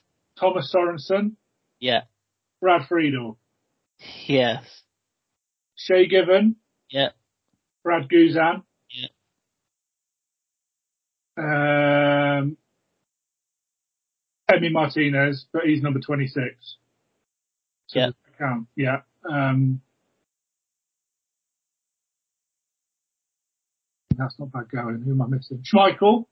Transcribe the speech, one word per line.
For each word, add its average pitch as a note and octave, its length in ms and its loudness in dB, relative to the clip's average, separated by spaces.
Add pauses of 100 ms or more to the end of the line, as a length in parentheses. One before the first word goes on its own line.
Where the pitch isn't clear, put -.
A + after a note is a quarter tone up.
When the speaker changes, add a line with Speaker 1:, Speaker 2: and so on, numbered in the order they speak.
(400)
Speaker 1:
Tom-, F3+ 140 2
Thomas E3 220 -4
Sorensen. F3+ 580 -2 (460)
Speaker 2:
Yeah. A#2+ 220 0 (600)
Speaker 1:
Brad F3 260 2
Friedel. C3+ 500 -2 (880)
Speaker 2:
Yes. B2 380 0 (1120)
Speaker 1:
Shay F#3 320 4
Given. F#3+ 480 4 (340)
Speaker 2:
Yeah. C3+ 200 -2 (760)
Speaker 1:
Brad E3 260 -2
Guzan. E3 540 4 (260)
Speaker 2:
Yeah. B2+ 180 -18 (2250)
Speaker 1:
Um, C#3+ 1200 0 (1900)
Emi E3+ 220 2
Martinez, C#3+ 840 0
but E3 120 -2
he's D3+ 180 0
number C3+ 160 -2
twenty-six. C3+ 800 -6 (1080)
So - 120 -4
Speaker 2:
Yeah. B2 80 2
Speaker 1:
does B2+ 80 -10 (100)
that - 140 -20
count? B2 360 -6
Yeah. C3+ 260 -2 (280)
Um, C3+ 520 0 (4000)
that's C3 220 -8
not C#3 120 -14
bad A#2 200 -12
going. A#2 300 -8
Who C3+ 100 -6
am C3+ 100 -2
I A#2 60 -4
missing? C3 360 -8
Schmeichel. G3+ 680 2